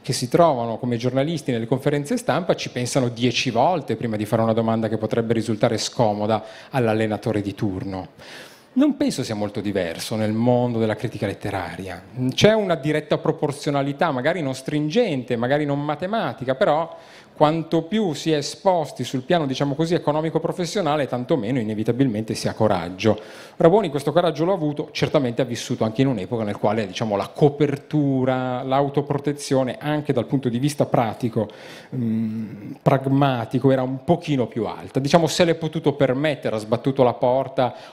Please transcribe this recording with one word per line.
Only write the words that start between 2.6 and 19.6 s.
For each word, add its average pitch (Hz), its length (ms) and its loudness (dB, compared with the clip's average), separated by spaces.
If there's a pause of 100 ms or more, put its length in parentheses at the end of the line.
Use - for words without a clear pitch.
pensano 123 360 0
dieci 120 420 0
volte 131 460 2
prima 110 220 -4
di 104 80 -2
fare 113 160 2
una 113 100 2
domanda 113 380 2
che 110 80 0
potrebbe 113 360 0
risultare 113 440 2
scomoda 104 680 0 (280)
all'allenatore 110 720 0
di 101 140 -6
turno. 92 540 -6 (680)
Non 277 200 4
penso 247 260 0
sia 110 120 -4
molto 104 260 -2
diverso 92 560 -2
nel 107 160 0
mondo 120 460 2
della 107 180 0
critica 113 300 -4
letteraria. 92 760 -8 (300)
C'è 208 180 6
una 202 240 0
diretta 151 420 0
proporzionalità, 143 960 0
magari 151 300 0
non 135 120 -2
stringente, 151 840 0
magari 135 260 0
non 143 160 -2
matematica, 147 760 -2
però 165 380 0 (420)
quanto 160 480 2
più 202 300 0
si 160 180 -2
è 151 60 2
esposti 147 680 -2
sul 123 200 -4
piano, 170 220 2
diciamo 135 300 0